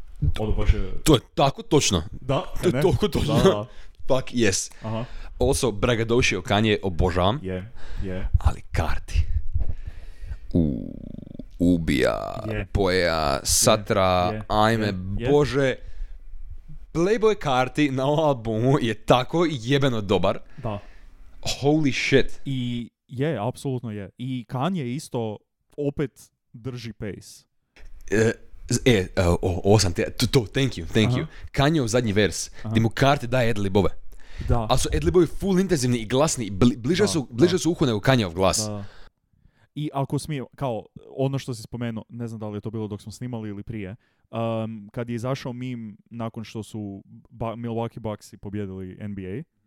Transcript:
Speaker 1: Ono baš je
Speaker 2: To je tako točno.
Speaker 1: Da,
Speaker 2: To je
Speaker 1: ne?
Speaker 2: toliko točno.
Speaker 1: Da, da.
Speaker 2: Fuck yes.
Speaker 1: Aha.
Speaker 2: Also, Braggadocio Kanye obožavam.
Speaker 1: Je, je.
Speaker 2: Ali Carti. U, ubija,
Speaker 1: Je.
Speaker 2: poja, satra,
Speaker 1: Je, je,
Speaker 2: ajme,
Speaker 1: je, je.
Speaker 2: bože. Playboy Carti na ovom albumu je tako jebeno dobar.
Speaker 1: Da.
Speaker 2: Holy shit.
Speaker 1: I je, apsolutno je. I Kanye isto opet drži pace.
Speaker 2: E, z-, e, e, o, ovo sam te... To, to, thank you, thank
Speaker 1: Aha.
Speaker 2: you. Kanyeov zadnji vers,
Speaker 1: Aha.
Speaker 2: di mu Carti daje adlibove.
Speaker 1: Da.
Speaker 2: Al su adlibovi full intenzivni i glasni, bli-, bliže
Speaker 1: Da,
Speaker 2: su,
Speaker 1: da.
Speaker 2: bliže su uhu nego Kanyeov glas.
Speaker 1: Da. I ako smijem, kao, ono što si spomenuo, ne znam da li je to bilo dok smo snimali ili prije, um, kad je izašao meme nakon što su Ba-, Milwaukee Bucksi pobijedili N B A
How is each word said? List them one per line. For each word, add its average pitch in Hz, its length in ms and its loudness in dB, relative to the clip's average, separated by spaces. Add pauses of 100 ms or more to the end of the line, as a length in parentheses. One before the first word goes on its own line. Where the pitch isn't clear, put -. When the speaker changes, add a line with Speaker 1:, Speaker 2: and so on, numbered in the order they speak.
(380)
Speaker 1:
Ono 107 140 0
baš 104 200 4
je 98 220 2
Speaker 2:
To - 200 6
je 117 60 4 (140)
tako 143 280 2
točno. 113 400 4 (100)
Speaker 1:
Da, 135 300 -4 (200)
Speaker 2:
To - 60 4
je - 40 2
Speaker 1:
ne? 131 100 0
Speaker 2:
toliko 190 260 2
točno. - 260 0
Speaker 1:
Da, 117 80 4
da. 107 240 4 (420)
Speaker 2:
Fuck 131 220 2
yes. 104 500 0
Speaker 1:
Aha. 110 240 -6 (360)
Speaker 2:
Also, 127 320 2
Braggadocio 113 680 2
Kanye 104 400 4
obožavam. 90 600 2
Speaker 1:
Je, 92 320 -8 (280)
je. 92 280 -2 (120)
Speaker 2:
Ali - 200 2 (120)
Carti. - 540 0 (1200)
U, 60 440 0 (680)
ubija, 64 880 2
Speaker 1:
Je. 107 180 -6
Speaker 2:
poja, 85 760 2
satra, 98 840 2
Speaker 1:
Je, 90 100 0
je, 110 120 -8
Speaker 2:
ajme, 107 400 2
Speaker 1:
je, 101 60 0 (260)
je. 117 120 0
Speaker 2:
bože. 135 440 4 (1160)
Playboy 208 460 2
Carti 131 540 2
na 131 140 0
ovom 151 220 2
albumu 120 520 2
je 113 180 0
tako 139 540 4
jebeno 131 500 2
dobar. 98 380 2 (180)
Speaker 1:
Da. 107 220 -6 (640)
Speaker 2:
Holy 147 580 2
shit. - 440 4
Speaker 1:
I 135 140 -4 (500)
je, 135 320 -4
apsolutno 123 500 -6
je. 101 280 -10
I 127 280 -6
Kanye 151 400 -4
isto 120 500 -6 (420)
opet 143 320 -4 (420)
drži 120 400 -10
pace. - 520 -12 (640)
Speaker 2:
E, 110 240 4 (360)
z-, 120 140 0
e, 135 80 4 (260)
e, 95 60 2
o, 87 400 2
ovo 101 160 6
sam 98 140 2
te... 101 180 -2
To, - 180 -2
to, 139 140 4
thank 127 300 -2
you, 82 140 -8
thank 107 220 4
Speaker 1:
Aha. 123 80 2
Speaker 2:
you. 156 100 -2 (260)
Kanyeov 147 340 2
zadnji 113 260 2
vers, 95 460 2
Speaker 1:
Aha. 110 160 -6
Speaker 2:
di 113 60 6
mu 113 100 4
Carti 139 360 2
daje 120 240 2
adlibove. 98 380 2 (520)
Speaker 1:
Da. 117 260 0
Speaker 2:
Al 123 120 4
su - 120 0
adlibovi 160 380 4
full 185 300 0
intenzivni 135 400 2
i 110 80 -4
glasni, 123 440 0
bli-, 104 280 4
bliže 160 240 0
Speaker 1:
Da, 202 60 4
Speaker 2:
su, 180 120 0
Speaker 1:
da. 120 120 -6
Speaker 2:
bliže 165 260 4
su 156 120 0
uhu 170 160 2
nego 113 140 2
Kanyeov 117 320 2
glas. 90 280 2
Speaker 1:
Da. 104 240 -6 (880)
I 151 200 -6
ako 139 240 -2
smijem, 139 260 -6 (100)
kao, 117 300 -6 (240)
ono 135 300 -2
što 131 160 -6
si 110 80 -14
spomenuo, 117 460 -8
ne 117 200 -10
znam 113 120 -10
da 107 80 -8
li 104 80 -8
je 101 40 -6
to 110 100 -6
bilo 107 180 -4
dok 101 120 -8
smo 107 120 -14
snimali 117 360 -8
ili 101 140 -10
prije, 104 340 -10 (340)
um, 113 600 -4
kad 117 180 -8
je 120 60 -4
izašao 127 380 -4
meme 120 420 -10 (120)
nakon 113 380 -10
što 110 180 -10
su 101 400 -10 (280)
Ba-, 113 260 -6
Milwaukee 117 440 -6
Bucksi 107 360 -10
pobijedili 95 640 -8
N 104 140 -8
B 95 80 -10
A 95 200 -8 (240)